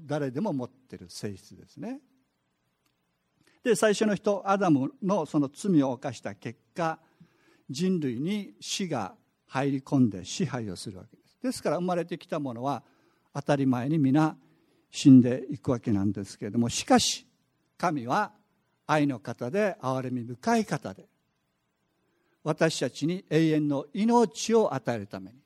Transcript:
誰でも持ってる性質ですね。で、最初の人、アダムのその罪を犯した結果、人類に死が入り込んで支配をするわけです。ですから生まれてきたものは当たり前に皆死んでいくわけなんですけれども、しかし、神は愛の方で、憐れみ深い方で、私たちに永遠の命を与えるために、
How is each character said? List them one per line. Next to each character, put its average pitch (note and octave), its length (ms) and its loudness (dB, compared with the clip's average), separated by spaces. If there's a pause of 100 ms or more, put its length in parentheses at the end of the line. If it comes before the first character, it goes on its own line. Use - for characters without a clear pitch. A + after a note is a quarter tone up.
誰 C#3+ 240 -4
で C3+ 120 -6
も A3 100 -2
持 B2+ 140 -6
っ - 40 -12
て - 280 -20
る F#2 120 -20
性 G2+ 280 -10
質 - 180 -20
で G2 120 -20
す - 100 -20
ね。 B3+ 240 -12 (1600)
で、 A#3 120 2
最 G#3+ 180 4
初 A3 120 0
の G#3 100 0
人、 G3+ 340 -2
ア G3+ 80 2
ダ F#3+ 120 0
ム C#3 240 2 (100)
の E3+ 220 -2
そ D3+ 140 -2
の C#3 100 0
罪 E3 340 2
を C3 80 -2
犯 A#2+ 220 -8
し - 80 -16
た G2+ 140 -10
結 - 220 -12 (160)
果、 D#3+ 260 -4 (680)
人 F3 300 -2
類 B2+ 220 -4
に G3 400 -6
死 - 260 -6
が A#2+ 280 -6 (320)
入 C3+ 240 -2
り C3+ 100 -4
込 C#3 200 0
ん A#2 80 4
で F#2 140 -8
支 E3+ 220 -4
配 A#2+ 240 -6
を F2 80 -8
す - 120 -12
る F#2 100 -14
わ G2 100 -20
け - 80 -20
で - 100 -20
す。 - 140 -20
で B3+ 100 -4
す - 120 -10
か F3+ 80 -2
ら D3 60 0
生 F3+ 40 -6
ま F3+ 140 -2
れ E3+ 100 -2
て F3 120 -8
き - 100 -20
た E3 120 -6
も C3+ 140 -6
の A#2 100 -10
は C3+ 200 -4 (500)
当 C#3+ 80 -6
た D3 160 2
り C3+ 80 0
前 B2+ 240 2
に E3 80 2
皆 D3+ 400 4 (520)
死 - 200 6
ん C3 100 12
で A#2+ 300 4
い C#3+ 80 -8
く - 140 -4
わ A#2+ 80 0
け A#2+ 120 -4
な G2 140 2
ん G2+ 80 0
で G2+ 100 -8
す - 160 -16
け B2+ 60 -8
れ G2+ 60 -8
ど A#2+ 80 0
も、 A#2 100 0
し - 160 -6
か B3+ 120 6
し、 - 300 -2 (500)
神 C#3+ 300 -2
は F#3 240 0 (540)
愛 D3 200 2
の C3 140 -2
方 B2 320 -8
で、 G3 300 0
憐 C3 200 -2
れ B2+ 100 -8
み B2 120 -6
深 B2 360 -2
い G#3 60 -2
方 A2 280 -6
で、 - 160 -20 (1300)
私 D#3+ 360 0
た C3+ 100 -2
ち - 160 -6
に F3 240 -4
永 D#3+ 200 4
遠 D3+ 180 2
の C#3+ 260 -2
命 A3+ 600 2
を A3 180 2
与 B2+ 220 -4
え A2 40 -4
る G2 80 -10
た G2 120 -12
め F#2+ 120 -16
に、 B2+ 140 -20